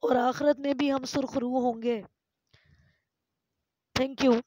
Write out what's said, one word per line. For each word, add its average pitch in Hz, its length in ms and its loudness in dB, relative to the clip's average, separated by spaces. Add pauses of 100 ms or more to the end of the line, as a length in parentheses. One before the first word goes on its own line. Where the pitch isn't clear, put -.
और 480 140 2
आखिरत 277 420 2
में 277 180 -2
भी 285 120 2
हम 269 160 -2
सुरखरू 262 440 -4 (100)
होंगे। 233 440 -2 (1900)
Thank 269 280 -4
you। 262 80 6 (160)